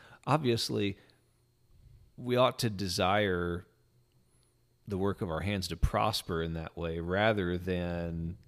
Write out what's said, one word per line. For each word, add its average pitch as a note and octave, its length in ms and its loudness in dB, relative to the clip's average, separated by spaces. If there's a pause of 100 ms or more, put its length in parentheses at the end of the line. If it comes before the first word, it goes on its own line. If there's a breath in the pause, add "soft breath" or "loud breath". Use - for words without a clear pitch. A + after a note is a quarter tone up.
(280 loud breath)
Obviously, A2+ 720 0 (1200 soft breath)
we B2 180 -2
ought B2 240 4
to B2 100 2
desire F#2 960 2 (1200)
the G2+ 120 -4
work F#2+ 240 -2
of F#2+ 80 -2
our D#2+ 120 -2
hands G2 280 -2
to E2 80 -6
prosper G#2+ 640 0
in E2 120 -4
that D#2+ 200 -8
way E2 240 -4
rather F#2 580 2
than, F2 800 -4 (120)